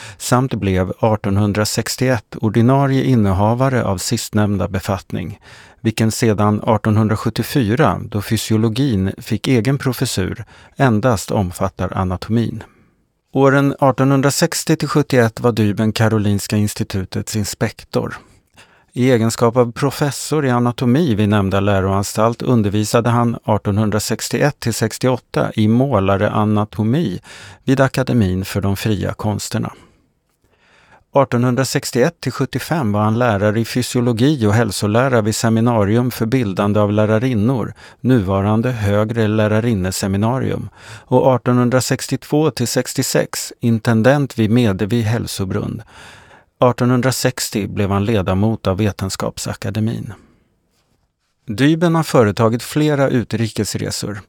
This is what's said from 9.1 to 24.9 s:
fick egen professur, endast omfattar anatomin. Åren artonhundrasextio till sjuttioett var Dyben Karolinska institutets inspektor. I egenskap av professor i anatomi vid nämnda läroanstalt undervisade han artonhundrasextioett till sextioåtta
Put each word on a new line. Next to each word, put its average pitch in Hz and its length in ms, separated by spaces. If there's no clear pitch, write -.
fick - 300
egen 117 300
professur, 104 680
endast 117 540
omfattar 95 680
anatomin. 107 640
Åren 139 440
artonhundrasextio 139 960
till 151 120
sjuttioett 127 520
var 120 120
Dyben 107 400
Karolinska 107 640
institutets 104 800
inspektor. 113 840
I 127 200
egenskap 113 460
av 120 140
professor 143 720
i 131 40
anatomi 123 640
vid 101 140
nämnda 98 300
läroanstalt 101 840
undervisade 107 680
han 120 340
artonhundrasextioett 107 1160
till 117 140
sextioåtta 123 840